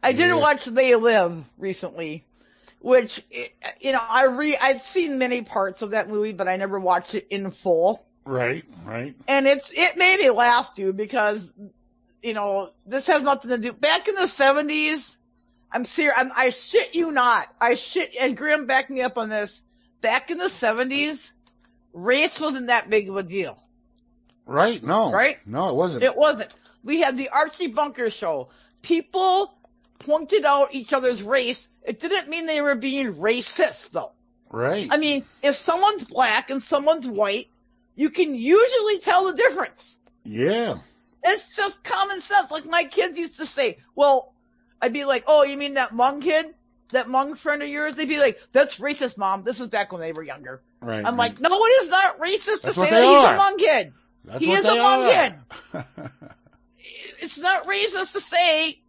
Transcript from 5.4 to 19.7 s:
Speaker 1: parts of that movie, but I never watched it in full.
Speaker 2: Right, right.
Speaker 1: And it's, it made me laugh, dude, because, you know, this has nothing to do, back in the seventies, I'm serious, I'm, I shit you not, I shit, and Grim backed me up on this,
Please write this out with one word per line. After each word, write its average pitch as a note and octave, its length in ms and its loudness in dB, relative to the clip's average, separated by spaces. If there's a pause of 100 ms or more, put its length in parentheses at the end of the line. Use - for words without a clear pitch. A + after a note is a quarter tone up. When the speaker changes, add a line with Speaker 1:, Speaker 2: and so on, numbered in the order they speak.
Speaker 1:
parts G3 380 -4
of G#3 100 -8
that G#3+ 180 -2
movie, G#3+ 240 -4
but F#3 140 -4
I F#3 100 -2
never G3 220 -4
watched F3+ 340 -2
it G#3+ 180 -8
in G3 220 -8 (100)
full. F3 400 0 (220)
Speaker 2:
Right, C3 380 -4 (220)
right. A#2+ 300 -10 (120)
Speaker 1:
And C#4 200 2
it's, C#4 240 2
it E4 260 0
made F#4 220 4
me C#4+ 100 6
laugh, A#3+ 460 2
dude, F#3+ 220 -4
because, G#3+ 400 -2 (840)
you A#3 120 -6
know, G3 360 -4 (160)
this C4 220 -6
has D4+ 160 2
nothing C#4 280 -2
to B3 60 -2
do, A#3 140 -6
back D#4+ 360 0
in G4+ 80 -4
the F#4 120 -2 (100)
seventies, D4+ 640 2 (720)
I'm B3 140 -4 (100)
serious, D4 220 2
I'm, C4 180 0
I C4 140 2 (220)
shit - 220 0
you E4 180 -2
not, A#3+ 360 2 (140)
I A#3 140 2 (180)
shit, F4 160 -4 (100)
and C4 160 0
Grim D4+ 320 -2
backed C4 220 0
me C4 140 -6
up B3+ 140 -4
on A3 120 -6
this, G#3 200 -6 (520)